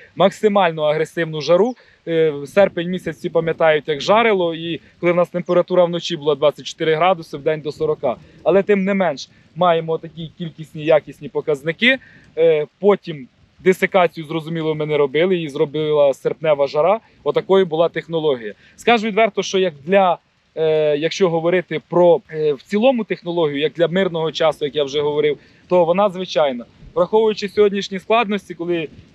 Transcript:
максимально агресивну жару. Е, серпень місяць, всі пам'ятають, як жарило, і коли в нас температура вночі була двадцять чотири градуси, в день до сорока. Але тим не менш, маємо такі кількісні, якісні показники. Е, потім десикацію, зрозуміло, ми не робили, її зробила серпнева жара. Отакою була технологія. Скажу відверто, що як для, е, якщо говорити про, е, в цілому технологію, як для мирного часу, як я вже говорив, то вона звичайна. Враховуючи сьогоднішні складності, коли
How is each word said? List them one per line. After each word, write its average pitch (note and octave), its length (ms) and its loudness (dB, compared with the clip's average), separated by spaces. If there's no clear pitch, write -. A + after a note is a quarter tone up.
максимально F#3 680 0
агресивну D#3 580 -2
жару. F3+ 340 2
Е, D#3+ 260 0
серпень F3+ 440 0
місяць, E3+ 280 -8
всі E3+ 120 -10
пам'ятають, D#3+ 580 0
як D3 140 -4
жарило, F#3+ 540 2
і E3 260 -8
коли F3 120 0
в E3+ 40 0
нас F3 140 0
температура F3 560 2
вночі E3+ 320 -6
була D3 180 0
двадцять C#3 300 0
чотири D#3+ 300 -2
градуси, E3 420 -2
в C#3+ 40 -12
день D#3 200 -2
до C#3+ 100 -10
сорока. D3 440 -4
Але F#3 200 2
тим G3 200 0
не G3+ 100 -2
менш, F3 360 -2
маємо E3 420 0
такі D#3+ 400 -14
кількісні, D#3 480 -12
якісні D3 440 0
показники. D#3 680 -2
Е, D#3 280 4
потім E3+ 480 -2
десикацію, F3 680 0
зрозуміло, D#3+ 480 -4
ми D3+ 100 -4
не D3+ 120 -2
робили, D3 380 2
її E3 140 -6
зробила D3 640 0
серпнева D3 540 -2
жара. D#3 320 0
Отакою D#3+ 420 2
була D#3+ 240 0
технологія. D3+ 640 -4
Скажу A3+ 320 2
відверто, G#3 360 0
що F#3+ 160 -2
як F#3 140 -2
для, F#3 320 2
е, D#3 420 0
якщо E3 320 0
говорити E3 600 -2
про, E3+ 320 4
е, D#3 220 -2
в C3 80 -8
цілому A3+ 420 0
технологію, E3+ 560 -4
як D3+ 140 -2
для E3 140 0
мирного E3 440 -2
часу, D3+ 340 0
як C3+ 100 -8
я D3 80 0
вже C#3 180 -4
говорив, D3 360 0
то F3+ 180 4
вона F#3+ 240 2
звичайна. D#3 560 -2
Враховуючи G#3 540 0
сьогоднішні G3 500 0
складності, G#3 540 -2
коли E3+ 340 -4